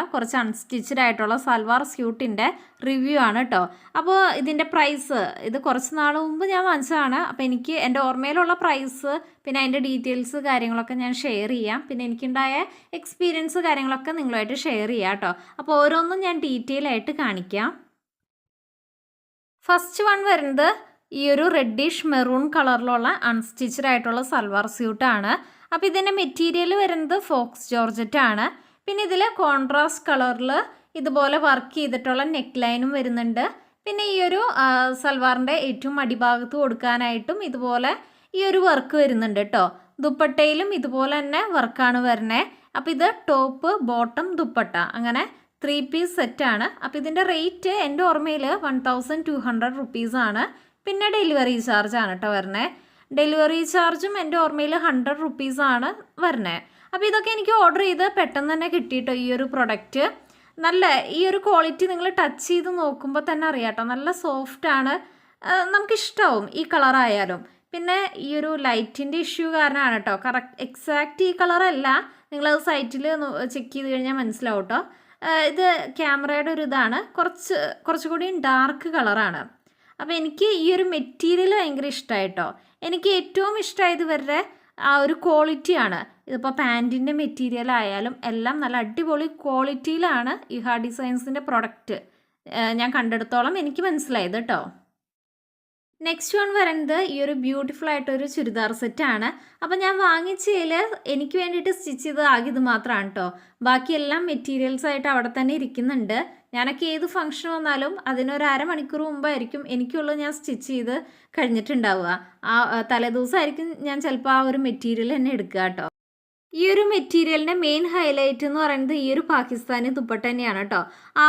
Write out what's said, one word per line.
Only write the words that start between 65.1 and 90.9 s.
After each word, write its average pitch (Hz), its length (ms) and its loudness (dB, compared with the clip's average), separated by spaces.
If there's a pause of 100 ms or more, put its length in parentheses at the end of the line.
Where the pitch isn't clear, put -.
ആ, - 100 -2 (200)
നമുക്കിഷ്ടാവും 403 800 2
ഈ 320 140 -4
കളറായാലും. 240 760 4 (280)
പിന്നെ 349 300 0 (180)
ഈ 277 180 -8
ഒരു 302 240 0
ലൈറ്റിൻ്റെ 269 600 -2
ഇഷ്യൂ 330 320 -4
കാരണമാണ് 277 500 2
ട്ടോ. 196 180 0
കറക്റ്റ് 247 420 -4
എക്സാക്റ്റ് 294 600 -2
ഈ 359 120 2
കളറല്ല. 349 520 2 (400)
നിങ്ങളത് 294 360 0
സൈറ്റിൽ 277 420 -2 (420)
ചെക്ക് 247 240 -8
ചെയ്ത് 269 180 -6
കഴിഞ്ഞാൽ 262 280 -2
മനസ്സിലാവും 220 500 -2
ട്ടോ. 233 140 0 (400)
ആ, 320 240 0
ഇത് 302 200 2 (280)
ക്യാമറയുടെ 285 600 0
ഒരു 302 120 -2
ഇതാണ്. 254 340 0 (120)
കുറച്ച്, 359 440 -2 (280)
കുറച്ചുകൂടി 330 460 -2 (120)
ഡാർക്ക് 269 500 2
കളറാണ്. 208 520 0 (560)
അപ്പോൾ 302 160 -4
എനിക്ക് 320 400 0
ഈ 320 160 2
ഒരു 370 160 4
മെറ്റീരിയൽ 349 640 2
ഭയങ്കര 294 360 0
ഇഷ്ടമായി 196 420 -2
ട്ടോ. 180 160 -4 (380)
എനിക്ക് 339 280 0
ഏറ്റവും 381 440 0
ഇഷ്ടമായത് 359 460 0
ഇവരുടെ 294 360 -2 (400)
ആ - 200 2
ഒരു 285 200 4
ക്വാളിറ്റിയാണ്. 302 840 2 (240)
ഇതിപ്പോൾ 262 300 -4
പാൻറ്റിൻ്റെ 254 600 0
മെറ്റീരിയൽ 254 580 -2
ആയാലും 214 420 0 (100)
എല്ലാം 233 360 -2
നല്ല 247 180 -2
അടിപൊളി 294 500 -2 (100)
ക്വാളിറ്റിയിലാണ് 277 960 0 (160)
ഇഹ 240 280 -2
ഡിസൈൻസിൻ്റെ 247 640 -4